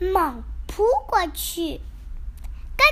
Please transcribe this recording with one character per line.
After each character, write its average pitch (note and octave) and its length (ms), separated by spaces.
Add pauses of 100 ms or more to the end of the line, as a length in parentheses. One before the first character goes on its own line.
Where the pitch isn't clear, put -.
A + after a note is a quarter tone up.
猛 E4+ 420 (240)
扑 G#4 200 (200)
过 F#4 220
去。 - 520 (960)
咯 C5 160